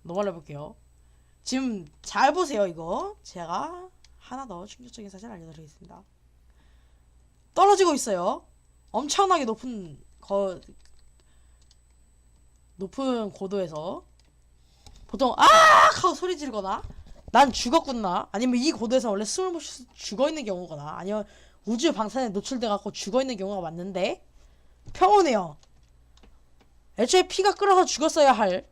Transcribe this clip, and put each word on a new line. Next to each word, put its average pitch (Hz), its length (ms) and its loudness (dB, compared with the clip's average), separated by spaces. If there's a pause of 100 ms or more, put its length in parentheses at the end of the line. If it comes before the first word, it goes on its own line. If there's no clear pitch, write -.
넘어가 185 320 -4
볼게요. 151 420 -16 (680)
지금 233 420 -6 (140)
잘 262 320 2
보세요, 269 340 0
이거. 196 560 -6
제가 277 680 -10 (280)
하나 262 280 -14
더 185 200 -14
충격적인 226 440 -20
사실 196 220 -18
알려드리겠습니다. 165 720 -20 (1500)
떨어지고 381 400 6
있어요. 214 520 -4 (460)
엄청나게 302 540 0
높은 214 580 -10 (160)
거, 196 400 -4 (2250)
높은 220 540 -4
고도에서 190 760 -8 (1000)
보통 240 300 -2
"아!" - 60 6
하고 214 720 8
소리 349 240 -4
지르거나 220 440 -6 (520)
"난 247 180 6
죽었구나." 240 800 -2
아니면 247 300 0
이 302 100 0
고도에서 233 380 -2
원래 208 160 -2
숨을 370 260 -4
못 339 80 -8
쉬어서 - 240 -16 (100)
죽어있는 277 520 -4
경우거나 160 520 -10
아니면 208 300 -8 (380)
우주 247 260 0
방사선에 226 380 -4
노출돼갖고 202 640 -6
죽어있는 254 420 -4
경우가 190 240 -8
많은데 180 680 -6 (680)
평온해요. 294 640 4 (1400)
애초에 359 300 4
피가 381 280 0
끓어서 381 280 4
죽었어야 294 480 4
할 202 400 0